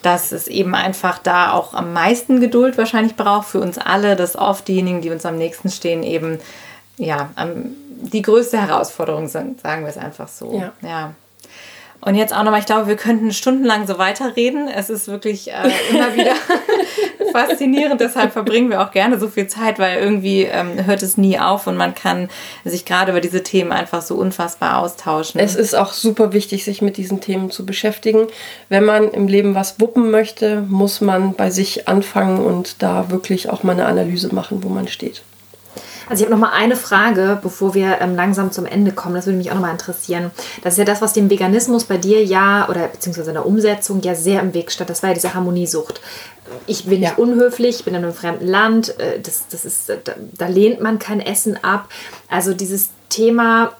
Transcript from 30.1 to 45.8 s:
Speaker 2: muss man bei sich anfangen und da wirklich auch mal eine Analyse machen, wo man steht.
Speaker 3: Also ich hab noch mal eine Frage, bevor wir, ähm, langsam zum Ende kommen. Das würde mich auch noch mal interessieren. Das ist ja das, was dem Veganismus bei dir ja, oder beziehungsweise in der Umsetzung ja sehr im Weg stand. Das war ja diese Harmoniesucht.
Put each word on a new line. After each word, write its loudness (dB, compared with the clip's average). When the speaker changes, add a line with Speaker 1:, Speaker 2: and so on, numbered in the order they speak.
Speaker 2:
muss 2
man 2
bei 0
sich -2
anfangen 2
und -2
da 0
wirklich -2
auch -4
mal 2
eine 2
Analyse 0
machen, -4
wo -4
man -4
steht. -10
Speaker 3:
Also 2
ich 4
hab 2
noch 4
mal 0
eine 4
Frage, 2
bevor -2
wir, 2
ähm, 0
langsam 2
zum -6
Ende 2
kommen. -6
Das -4
würde 0
mich -4
auch -2
noch 0
mal 0
interessieren. -6
Das 0
ist 0
ja 6
das, 2
was 0
dem 6
Veganismus 4
bei -2
dir 4
ja, 4
oder -2
beziehungsweise -6
in -4
der -2
Umsetzung 2
ja -2
sehr 0
im -2
Weg -4
stand. -6
Das -6
war 0
ja 2
diese -2
Harmoniesucht. -2